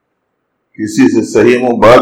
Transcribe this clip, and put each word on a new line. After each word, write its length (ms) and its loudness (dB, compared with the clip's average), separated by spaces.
کسی 420 -2
سے 160 -4
صحیح 260 2
منہ 200 -4
بات 240 4